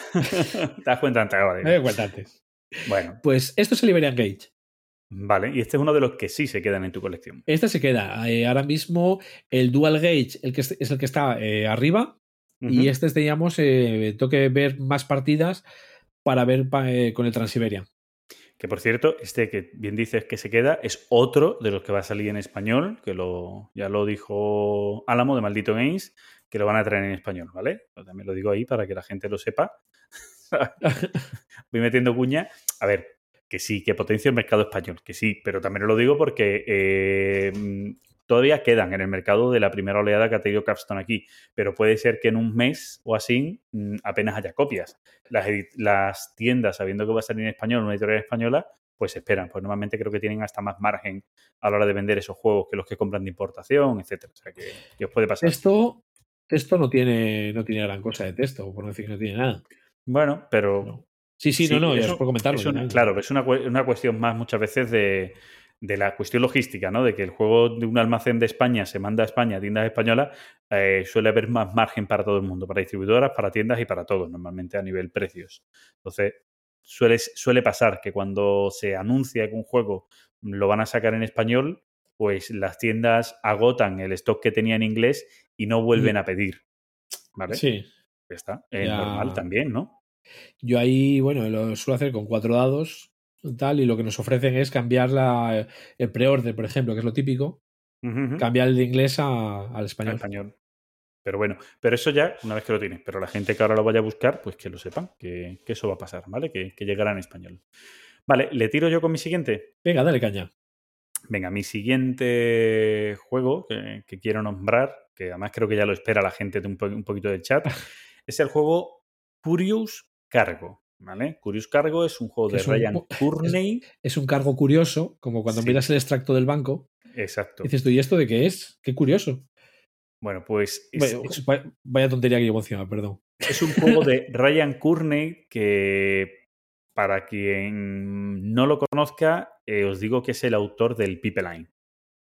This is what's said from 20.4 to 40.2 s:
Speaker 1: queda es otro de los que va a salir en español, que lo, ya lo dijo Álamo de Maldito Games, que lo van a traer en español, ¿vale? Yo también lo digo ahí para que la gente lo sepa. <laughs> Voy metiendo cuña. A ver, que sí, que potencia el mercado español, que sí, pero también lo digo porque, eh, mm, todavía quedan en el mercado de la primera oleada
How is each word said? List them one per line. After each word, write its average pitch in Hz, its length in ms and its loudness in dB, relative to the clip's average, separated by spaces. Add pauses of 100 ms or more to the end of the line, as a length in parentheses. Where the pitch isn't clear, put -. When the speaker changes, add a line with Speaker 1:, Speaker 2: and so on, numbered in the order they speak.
Speaker 1:
queda 123 320 4
es - 280 -8
otro 131 520 4
de 110 80 -2
los 98 120 -4
que - 100 -6
va 101 80 0
a - 20 -4
salir 104 260 -4
en 104 80 -4
español, 117 680 -2
que 95 100 -6
lo, 90 600 -8
ya 101 140 -6
lo 101 160 0
dijo 104 1000 -2
Álamo 123 300 2
de 120 60 0
Maldito 104 320 -2
Games, 143 400 -2 (360)
que - 80 -6
lo 208 80 2
van 208 100 4
a 110 80 2
traer 101 200 0
en 98 80 -2
español, 92 420 -8
¿vale? 127 280 -6 (140)
Yo 95 80 -20
también 95 220 -18
lo 95 80 -6
digo 95 160 -4
ahí 104 160 0
para 110 200 -2
que 95 80 -6
la 92 80 -10
gente 101 260 -10
lo 101 100 -4
sepa. 156 340 -2 (760)
<laughs> - 320 -2 (920)
Voy 113 80 0
metiendo 120 340 2
cuña. 127 340 0 (320)
A 101 60 -2
ver, 98 200 0 (420)
que 92 100 -8
sí, 101 240 -6
que 104 120 0
potencia 107 340 0
el 127 60 2
mercado 110 280 2
español, 92 420 -6
que - 100 -16
sí, 107 300 -4
pero 98 160 -4
también 98 260 -4
lo 110 100 4
digo 127 220 4
porque, 104 480 2
eh, 98 880 2
mm, 101 440 -8 (260)
todavía 139 360 4
quedan 107 300 4
en 95 80 -2
el 95 80 -2
mercado 101 420 2
de 120 100 4
la 98 100 4
primera 98 300 -2
oleada 107 280 4